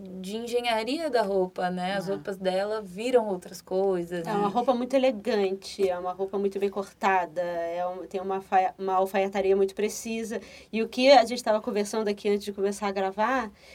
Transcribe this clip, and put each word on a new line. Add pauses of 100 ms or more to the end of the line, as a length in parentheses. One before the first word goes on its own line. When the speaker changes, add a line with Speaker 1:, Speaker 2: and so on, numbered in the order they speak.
(200)
Speaker 1:
de
engenharia
da
roupa,
né?
As
Speaker 2:
Ah.
Speaker 1:
roupas
dela
viram
outras
coisas.
Speaker 3:
É
uma
roupa
muito
elegante,
é
uma
roupa
muito
bem
cortada,
é
um,
tem
uma
faia-,
uma
alfaiataria
muito
precisa. (280)
E
o
que
a
gente
tava
conversando
aqui
antes
de
começar
a
gravar, (240)